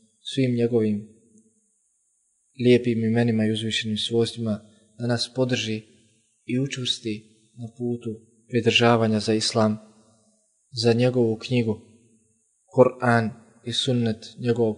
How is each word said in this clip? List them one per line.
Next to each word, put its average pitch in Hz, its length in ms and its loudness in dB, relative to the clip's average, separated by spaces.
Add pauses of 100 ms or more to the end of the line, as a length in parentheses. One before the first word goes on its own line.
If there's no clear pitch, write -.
(200)
svim 127 340 -2
njegovim 113 540 0 (1600)
lijepim 120 400 4
imenima 113 400 2
i 110 80 0
uzvišenim 110 440 -4
svojstvima, 113 640 -2 (380)
da 120 80 -6
nas 120 280 -4
podrži 110 480 -2 (640)
i 123 140 -2
učvrsti 123 540 -6 (440)
na 117 100 -12 (100)
putu 120 320 -6 (380)
pridržavanja 113 720 4
za 107 140 0
islam, 110 440 0 (1040)
za 117 100 4
njegovu 120 440 2
knjigu, 113 400 -2 (1000)
Kur'an 120 540 4 (340)
i 120 80 -8
sunnet 117 540 -2 (120)
njegovog 117 400 0